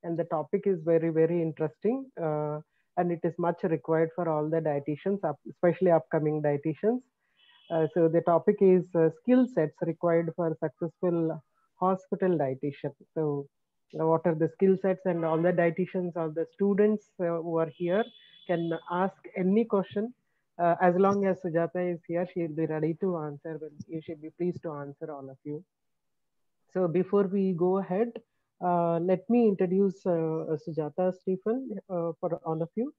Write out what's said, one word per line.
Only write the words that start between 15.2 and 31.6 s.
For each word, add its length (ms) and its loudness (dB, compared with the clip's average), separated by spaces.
all 140 0
the 160 2
dietitians, 640 0
all 140 -4
the 220 -6
students, 520 2
uh, 60 0
who 320 -2
are 120 0
here 340 -2
can 260 -2
ask 240 -2
any 260 2
question. 500 -2
Uh, 240 2
as 140 4
long 300 2
as 160 0
Sujata 520 -2
is 120 -8
here, 280 -4
she 80 -4
will 140 -6
be 100 -2
ready 360 -2
to 160 -2
answer. 440 -8
Well, 80 -12
you 140 -8
should 200 -12
be 100 -14
pleased 320 -4
to 80 -6
answer 380 -10
all 200 -12
of 160 -18
you. 180 -8
So 140 2
before 400 2
we 260 0
go 240 2
ahead, 340 -2
uh, 380 2
let 300 0
me 180 6
introduce, 580 2
uh, 520 -2
Sujata 460 -2
Stephen, 640 -6